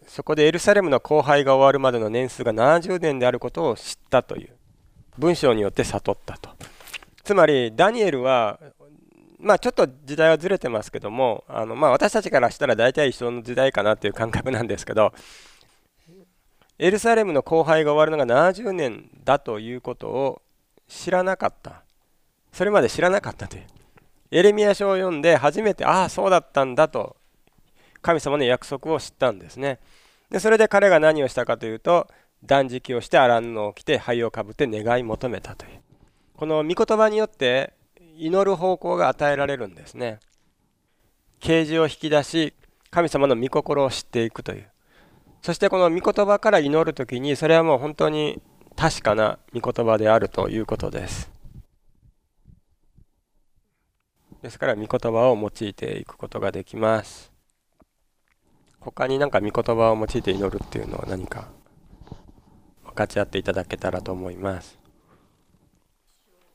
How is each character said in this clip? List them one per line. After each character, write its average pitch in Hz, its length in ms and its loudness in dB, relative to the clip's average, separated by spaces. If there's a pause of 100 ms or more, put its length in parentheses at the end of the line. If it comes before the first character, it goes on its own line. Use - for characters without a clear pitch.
そ - 180 -14
こ 156 120 -4
で 151 100 4
エ 156 60 6
ル 170 80 -4
サ 208 160 4
レ 202 80 4
ム 170 80 -2
の 127 120 4
荒 151 200 2
廃 143 220 4
が 135 100 4
終 135 100 6
わ 139 60 8
る 139 80 0
ま 131 120 2
で 120 80 -2
の 107 100 -2
年 123 200 -2
数 - 140 -12
が 117 100 0
七 139 280 4
十 185 180 -4
年 156 180 -2
で 123 80 0
あ 127 60 4
る 123 80 -6
こ 127 100 -8
と 160 220 -4
を 107 40 -6
知 - 180 -12
っ - 20 -14 (140)
た 127 120 4
と - 160 -12
い - 80 -14
う、 - 80 -20 (640)
文 160 180 2
章 135 180 2
に 110 80 0
よ 101 80 0
っ - 20 -4
て 131 120 -2
悟 - 280 -4
っ 101 140 -6
た - 120 -14
と。 - 120 -20 (760)
つ 202 100 -2
ま 175 140 6
り、 123 280 0
ダ 165 140 4
ニ 233 120 -2
エ 196 100 2
ル 135 100 -4
は、 123 380 0 (800)
ま 196 160 4
あ、 175 40 2
ち - 80 -8
ょ - 20 -2
っ - 40 -4
と 180 140 2
時 135 280 -14
代 160 140 4
は 160 80 6
ず 156 100 -8
れ 190 120 -2
て 127 100 -6
ま 107 140 -4
す - 80 -20
け 110 80 -8
ど 104 100 -10
も、 117 380 -2
あ 113 180 -6
の、 113 100 -10
ま 147 120 2
あ、 131 40 4
私 196 200 2
た 220 100 0
ち 196 80 -10
か 147 100 2
ら 123 120 2
し - 80 -16
た 147 80 0
ら - 80 2
大 117 180 2
体 147 160 0
一 117 60 -4
緒 120 160 -6
の 120 100 -8
時 117 140 -10
代 131 160 2
か 104 100 -2
な 107 140 2
っ - 20 -2
て - 100 -6
い 101 40 -2
う - 20 -14
感 113 160 -6
覚 131 220 -4
な 113 100 -2
ん 117 60 -4
で 101 100 -6
す - 80 -16
け 110 80 -10
ど、 107 180 2 (1700)
エ 170 140 2
ル 208 80 0
サ 233 160 2
レ 220 80 2
ム 196 80 -2
の 143 140 2
荒 160 180 2
廃 156 200 2
が 147 100 0
終 147 60 2
わ 156 60 6
る 156 60 0
の 156 60 -2
が 139 80 0
七 147 280 4
十 202 200 -8
年 139 360 -6 (140)
だ 139 160 2
と 110 200 -8
い 117 160 -10
う 123 60 -14
こ 123 140 -10
と 110 140 -12
を 127 320 -4 (460)
知 - 220 -14
ら 180 140 2
な 185 140 -2
か - 100 -4
っ - 60 -4 (100)
た。 - 200 -20 (680)
そ - 140 -4
れ 208 60 0
ま 202 100 6
で 117 80 2
知 - 120 -6
ら 175 80 4
な 196 120 0
か - 100 -10
っ - 40 -20
た 98 120 -12
と - 100 -20
い - 40 -20
う。 - 20 -20 (680)
エ 165 120 4
レ 208 100 8
ミ 208 100 0
ヤ 202 100 4
書 202 160 -2
を 190 60 2
読 185 200 -2
ん 143 60 -6
で 165 140 6
初 147 260 0
め 208 120 0
て、 - 120 -6
あ 180 180 4
あ、 165 60 -2
そ 196 180 -2
う - 20 0
だ 185 80 6
っ - 140 -2
た 139 140 2
ん 127 100 -6
だ 151 140 4
と、 - 260 -8 (840)
神 165 180 0
様 139 180 -2
の 147 60 -2
約 123 240 0
束 147 240 -8
を 151 80 -2
知 - 100 -12
っ - 40 -20
た 127 180 -2
ん 98 80 -16
で 95 100 -20
す - 80 -20
ね。 131 220 -6 (500)
で、 - 100 -6
そ 208 100 0
れ 220 80 6
で 214 100 4
彼 202 220 4
が 170 100 6
何 156 240 4
を 131 40 0
し - 60 -10
た 123 120 -4
か 117 120 -2
と 120 80 -10
い 110 80 -6
う 113 60 -10
と、 170 280 0 (360)
断 139 240 2
食 127 260 -8
を 120 80 -4
し - 80 -16
て、 170 80 4
荒 120 240 6
布 117 200 -8
を 104 120 -6
着 - 100 -20
て、 147 140 0
灰 120 260 -4
を 113 60 -4
か 107 140 -8
ぶ 101 80 -16
っ - 40 -20
て、 143 120 -2
願 110 320 -2
い 127 40 -4
求 113 260 -6
め 98 120 -8
た - 140 -18
と - 100 -20
い - 40 -20
う。 - 120 -20 (540)
こ 156 100 -10
の 156 200 0
御 160 80 -2
言 220 240 0
葉 220 100 4
に 214 100 -2
よ 214 80 0
っ - 40 -6
て 131 420 -2 (460)
祈 170 260 0
る 196 140 0
方 180 200 -2
向 175 200 -4
が 170 100 2
与 143 260 0
え 143 40 -2
ら 143 100 -2
れ 139 80 -4
る 120 120 -8
ん 90 80 -20
で 82 120 -20
す - 80 -20
ね。 110 240 -10 (1200)
啓 160 240 2
示 156 160 -2
を 160 60 4
引 143 60 -2
き - 180 -10
出 147 140 2
し、 160 300 -4 (380)
神 170 160 0
様 143 200 2
の 127 100 2
御 120 100 -4
心 143 380 -2
を 131 40 -2
知 - 120 -8
っ - 20 -20
て 117 220 -2
い 113 60 -6
く - 120 -16
と - 80 -10
い 98 80 -14
う。 101 100 -20 (760)
そ 175 80 -4
し - 60 -10
て 196 100 2
こ 190 80 0
の 175 140 4
御 185 200 0
言 202 140 0
葉 202 140 2
か 226 100 0
ら 202 80 6
祈 151 260 2
る 156 120 -4
と 127 100 -6
き 120 140 -8
に、 139 160 -2
そ 156 120 -2
れ 160 60 6
は 165 80 8
も 160 140 2
う - 20 4
本 147 160 -8
当 156 160 0
に 151 320 -4 (340)
確 - 260 -2
か 107 120 2
な 107 240 0 (160)
御 120 60 -8
言 120 260 -4
葉 110 140 2
で 107 100 2
あ 113 80 6
る 107 100 0
と 98 220 -4
い 101 80 -6
う 110 80 -4
こ - 100 -6
と 104 140 -6
で 98 180 -10
す。 - 220 -12 (3000)
で 123 80 -18
す - 80 -20
か 147 80 -8
ら 123 100 -2
御 107 120 -8
言 120 240 -4
葉 117 180 2
を 120 80 2
用 104 300 -8
い 101 80 -10
て - 240 -8
い 101 40 -14
く - 140 -20
こ - 120 -14
と 110 100 -12
が 101 120 -4
で 95 120 -10
き - 120 -20
ま 110 280 0
す。 - 280 -20 (1500)
他 - 260 -8
に 135 140 -2
な 143 80 0
ん - 20 -8
か 104 100 0
御 104 120 -2
言 117 240 -2
葉 113 160 2
を 110 40 0
用 110 80 -4
い 104 40 -4
て 113 240 -4
祈 98 180 -2
る 98 140 -6
っ - 40 -16
て - 120 -10
い - 20 -8
う 53 80 -10
の - 80 -8
は - 100 -10
何 92 200 -8
か - 200 -14 (1400)
分 - 120 -20
か 107 120 -2
ち - 120 -6
合 101 60 -2
っ - 20 -6
て - 100 -6
い 92 60 -4
た 98 100 -4
だ 92 120 -6
け - 120 -10
た 92 140 -6
ら 92 100 -6
と 92 100 -10
思 92 200 -10
い 87 60 -16
ま 95 240 -8
す。 - 180 -20 (1800)